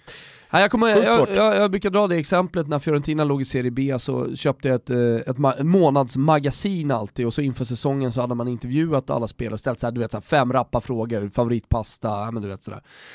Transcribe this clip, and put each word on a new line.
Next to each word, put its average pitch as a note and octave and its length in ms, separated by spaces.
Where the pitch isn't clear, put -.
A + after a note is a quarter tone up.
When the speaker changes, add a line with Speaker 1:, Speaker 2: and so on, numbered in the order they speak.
Speaker 1:
Ja, D#3+ 100
jag G3+ 100
kommer, A3+ 240
Speaker 2:
Sjukt G#3+ 120
Speaker 1:
jag, A3+ 100
Speaker 2:
svårt. G3 200
Speaker 1:
jag, G#3+ 180
jag G3+ 160
brukar G3 180
dra G3+ 180
det F3 80
exemplet F3 520
när D3 120
Fiorentina D3+ 440
låg C#3+ 180
i C3 40
Serie B2+ 260
B, C3+ 280
så B2+ 360
köpte C#3 320
jag B2+ 80
ett, - 140
eh, B2 80
ett A#2+ 400
ma-, C3+ 220
ett C#3+ 60
månadsmagasin D3 1300
alltid, A#2 340
och A2+ 80
så D3+ 80
inför C3 240
säsongen C3 460
så A#2+ 100
hade B2 140
man A#2+ 120
intervjuat C3 600
alla A#2+ 180
spelare, G#2+ 300
ställt A#2+ 220
så A#2+ 80
här, A#2 40
du A#2+ 80
vet, A2 120
så A2 60
här, G#2 40
fem B2+ 320
rappa B2 280
frågor, A2+ 520
favoritpasta, A#2 720
ja, G#2+ 240
men A2+ 120
du G2+ 60
vet, F#2+ 140
sådär. F#2+ 200